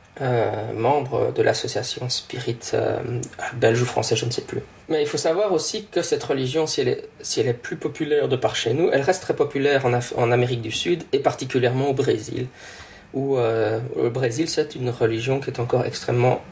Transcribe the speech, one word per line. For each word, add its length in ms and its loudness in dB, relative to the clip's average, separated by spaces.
euh, 500 0
membre 600 0
de 80 2
l'association 680 -2
Spirit, 520 -4
euh, 260 0
belge 280 4
ou 40 2
français, 300 0
je 80 0
ne 80 -2
sais 120 -4
plus. 180 -6
Mais 140 2
il 60 2
faut 100 -2
savoir 340 2
aussi 360 0
que 140 0
cette 220 0
religion, 440 0
si 120 -2
elle 80 0
est, 220 -2
si 220 0
elle 60 0
est 60 2
plus 220 -8
populaire 540 0
de 80 2
par 180 -2
chez 180 0
nous, 200 2
elle 80 4
reste 220 2
très 120 -2
populaire 500 2
en 60 2
Af-, 240 -2
en 160 2
Amérique 300 2
du 100 -6
Sud 400 0
et 80 4
particulièrement 680 2
au 40 2
Brésil, 540 0
où, 240 0
euh, 440 2
au 120 2
Brésil, 380 0
c'est 280 -2
une 140 -2
religion 520 0
qui 80 -6
est 100 -4
encore 260 0
extrêmement 560 2